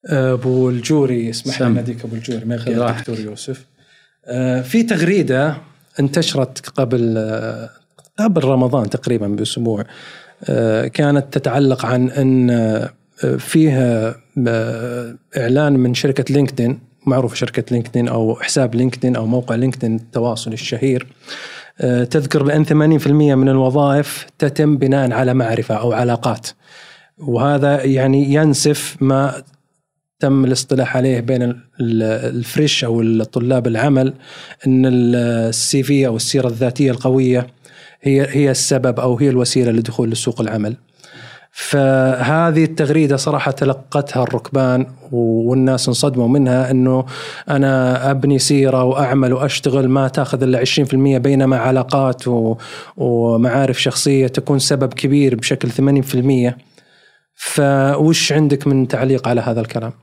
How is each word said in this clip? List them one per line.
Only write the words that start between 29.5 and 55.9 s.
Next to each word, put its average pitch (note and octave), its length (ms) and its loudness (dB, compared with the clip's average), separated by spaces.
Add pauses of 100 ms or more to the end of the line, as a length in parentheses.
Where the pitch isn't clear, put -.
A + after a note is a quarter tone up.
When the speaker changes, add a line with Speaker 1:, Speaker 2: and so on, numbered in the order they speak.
Speaker 1:
تم C3+ 240 2
الاصطلاح B2+ 520 -2
عليه B2+ 240 0
بين B2 220 -2
ال-، A#2+ 140 -2 (240)
ال-، A2+ 560 -2
الفريش C#3 480 -2
أو A#2 180 0
الطلاب A#2+ 640 0
العمل، C3 480 2 (520)
أن C3 200 4
ال-، B2 300 2 (320)
السي C3 340 -2
في C3+ 240 2
أو A2+ 100 -2
السيرة B2+ 320 -2
الذاتية B2 420 0
القوية B2+ 560 0 (560)
هي، C3+ 280 2
هي C#3 200 2
السبب B2 500 0
أو B2 160 0
هي C#3 140 2
الوسيلة B2 420 0
لدخول A2+ 380 -2
لسوق A#2 300 -6
العمل. A2 360 -4 (760)
فهذه C#3 1120 2
التغريدة D3+ 520 0
صراحة C#3 340 -2
تلقتها C#3 720 -2
الركبان B2+ 640 0 (260)
و-، B2 40 -4 (340)
والناس C3 380 2
انصدموا B2 400 0
منها، B2+ 420 2
أنه C3 340 2 (440)
أنا C3 600 2
أبني C#3 280 2
سيرة C3 460 2
وأعمل C3 480 2
وأشتغل C3+ 560 0
ما C3+ 200 2
تاخذ C3+ 340 -2
إلا B2+ 160 2
عشرين C3+ 280 0
في C#3 80 -2
المية، C3+ 240 4
بينما C3+ 380 2
علاقات C3 720 0
و-، A2+ 280 0 (400)
ومعارف B2 840 0
شخصية C3+ 440 2
تكون C#3 320 0
سبب C3+ 360 0
كبير C3+ 400 2
بشكل B2 360 -2
ثمانين C#3 320 2